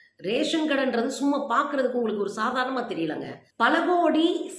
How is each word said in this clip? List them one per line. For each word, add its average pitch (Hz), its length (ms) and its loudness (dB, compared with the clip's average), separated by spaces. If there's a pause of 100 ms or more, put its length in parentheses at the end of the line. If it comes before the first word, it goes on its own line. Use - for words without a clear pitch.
(160)
ரேஷன் 302 540 -2
கடைன்றது 254 360 0
சும்மா 285 320 0 (100)
பாக்குறதுக்கு 262 440 0
உங்களுக்கு 214 300 -2
ஒரு 190 140 -4
சாதாரணமா 254 460 -2
தெரியலங்க. 160 440 -6 (300)
பல 277 240 4
கோடி 339 760 2